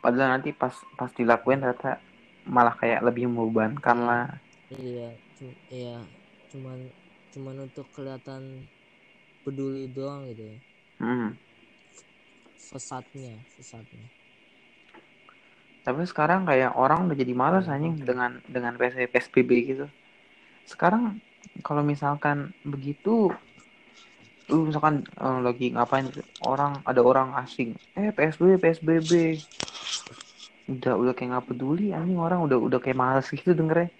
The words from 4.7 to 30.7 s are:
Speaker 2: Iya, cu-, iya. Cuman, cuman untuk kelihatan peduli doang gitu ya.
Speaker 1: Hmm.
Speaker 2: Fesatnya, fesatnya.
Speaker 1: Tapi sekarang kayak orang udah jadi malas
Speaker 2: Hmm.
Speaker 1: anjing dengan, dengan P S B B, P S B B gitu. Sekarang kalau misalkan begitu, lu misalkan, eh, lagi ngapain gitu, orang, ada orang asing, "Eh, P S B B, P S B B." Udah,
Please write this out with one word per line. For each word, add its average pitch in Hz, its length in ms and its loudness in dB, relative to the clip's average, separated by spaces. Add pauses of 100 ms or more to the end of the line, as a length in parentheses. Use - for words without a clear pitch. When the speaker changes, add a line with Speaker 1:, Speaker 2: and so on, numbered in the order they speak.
Speaker 2:
Iya, 123 380 -10 (260)
cu-, 127 340 -20
iya. 120 300 -12 (560)
Cuman, 131 240 -14 (560)
cuman 135 340 -12
untuk 131 220 -18
kelihatan 135 800 -14 (680)
peduli 135 500 -8
doang 135 400 -10
gitu 110 160 -14
ya. 107 120 -18 (420)
Speaker 1:
Hmm. 117 280 -2 (1300)
Speaker 2:
Fesatnya, 127 800 -16 (160)
fesatnya. 113 480 -20 (1800)
Speaker 1:
Tapi 139 240 -4
sekarang 180 400 0
kayak 131 320 2
orang 151 320 4
udah 151 80 0
jadi 127 160 -2
malas 156 320 2
Speaker 2:
Hmm. 165 80 -4
Speaker 1:
anjing 156 320 -2
dengan, 123 320 -2 (160)
dengan 123 240 -4
P 123 80 2
S 123 80 0
B 127 80 -6
B, 123 80 0
P - 80 -2
S - 160 -2
B - 80 4
B 123 100 4 (140)
gitu. 135 220 -6 (840)
Sekarang 214 560 0 (400)
kalau 147 160 0
misalkan 147 720 0 (160)
begitu, 147 640 0 (1200)
lu 156 160 4
misalkan, 151 400 2
eh, 131 320 -2
lagi 123 320 0
ngapain 123 400 2
gitu, 139 80 -12 (240)
orang, 139 400 0
ada 127 160 4
orang 131 400 6
asing, 123 400 -6 (160)
"Eh, 202 160 -2
P 208 60 -6 (100)
S 156 80 -4
B 185 180 6
B, 180 60 2
P 175 80 -2
S 165 160 0
B 165 160 4
B." 160 400 2 (1300)
Udah, 127 320 -2